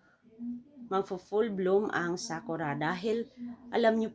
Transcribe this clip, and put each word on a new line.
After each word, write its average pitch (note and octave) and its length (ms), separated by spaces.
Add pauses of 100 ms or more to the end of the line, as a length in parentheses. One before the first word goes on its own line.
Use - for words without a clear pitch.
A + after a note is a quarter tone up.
(880)
magfo-full G3 640
bloom F#3+ 400
ang F3 240
sakura? D#3+ 560
Dahil F#3 560 (400)
alam A3+ 320
nyo A3 140